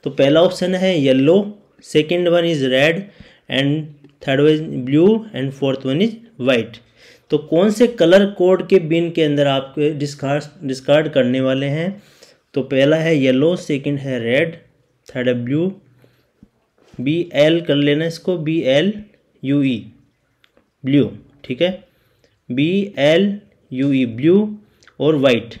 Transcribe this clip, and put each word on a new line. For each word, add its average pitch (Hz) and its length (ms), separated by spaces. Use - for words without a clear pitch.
तो 135 60
पहला 147 320
ऑप्शन 185 320
है 185 260
येलो, 139 580
second 170 320
one 170 160
is 165 160
red 135 400
and 143 240
third 139 120
one 156 200
is 143 280
blue 175 300
and 135 120
fourth 135 380
one 135 140
is 226 100
white। 117 280
तो 147 80
कौन 170 320
से 220 160
कलर 190 400
कोड 185 420
के 190 100
बिन 165 320
के 165 120
अंदर 143 240
आप 135 320
डिस्कार्ड, 147 680
डिस्कार्ड 143 440
करने 131 320
वाले 131 260
हैं? 165 360
तो 135 80
पहला 139 340
है 160 200
येलो, 135 400
सेकंड 143 420
है 131 220
रेड, 139 360
थर्ड 127 200
है 123 160
ब्लू, 160 360
बी 160 340
एल 160 260
कर 151 140
लेना 147 320
इसको, 170 300
बी 160 240
एल 143 320
यू 139 180
ई, 120 240
ब्लू, 127 280
ठीक 127 180
है, 185 220
बी 175 480
एल 180 400
यू 135 200
ई, 131 140
ब्लू 180 520
और 151 160
वाइट। 127 440